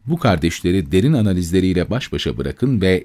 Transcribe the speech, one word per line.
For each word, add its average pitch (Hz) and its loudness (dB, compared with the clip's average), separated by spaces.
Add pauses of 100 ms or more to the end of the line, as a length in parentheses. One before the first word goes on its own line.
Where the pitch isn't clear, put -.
bu 160 -2
kardeşleri 87 0
derin 101 4
analizleriyle 92 0
baş 120 -6
başa 71 -4
bırakın 95 -2
ve 92 2